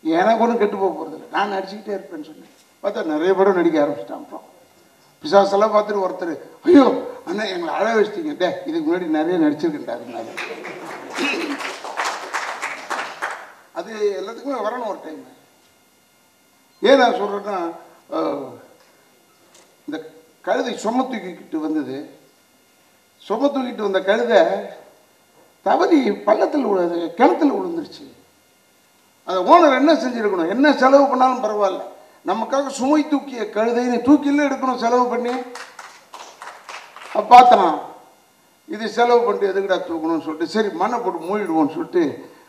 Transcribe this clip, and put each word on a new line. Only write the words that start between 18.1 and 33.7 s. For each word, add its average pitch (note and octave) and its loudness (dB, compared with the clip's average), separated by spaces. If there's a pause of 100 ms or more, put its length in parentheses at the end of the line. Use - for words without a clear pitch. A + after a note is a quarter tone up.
அஹ், - -6 (1300)
இந்த D#3 -12 (320)
கழுதை A#3 -2
சும B3 -2
தூக்கிக்கிட்டு F#3 -10
வந்தது, D3+ -6 (1080)
சும A#3+ -4
தூக்கிட்டு B3 -2
வந்த F#3+ -2
கழுதை A3 4 (1160)
தவறி C#4+ 2
பள்ளத்தில் D4+ 0
விழு-, F3 -2
கிணத்துல D4+ 4
விழுந்துருச்சு. E3+ -8 (1120)
அந்த F#3 -2 (100)
ஓனர் D4+ 8
என்ன D#4 6
செஞ்சிருக்கணும்? G#3 -2
என்ன C4+ 4
செலவு C4+ 6
பண்ணாலும் B3+ 2
பரவாயில்ல, G#3 0 (460)
நமக்காக A3+ -2
சுமை C#4 0
தூக்கிய B3 -4
கழுதைன்னு A#3 -2